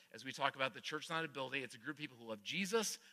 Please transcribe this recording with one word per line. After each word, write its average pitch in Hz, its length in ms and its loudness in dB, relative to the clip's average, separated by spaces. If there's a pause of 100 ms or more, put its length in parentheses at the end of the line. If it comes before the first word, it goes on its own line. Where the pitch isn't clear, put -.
(140)
as 117 120 -10
we 135 60 -4
talk 139 240 2
about 135 180 4
the 139 80 -10
church 151 280 -2
not 160 140 2
a 160 40 0
building. 135 360 -2
It's 123 120 -8
a - 20 -12
group 135 180 -4
of - 40 -12
people 135 200 -6
who 117 80 -10
love 104 160 -4
Jesus, 196 540 2 (160)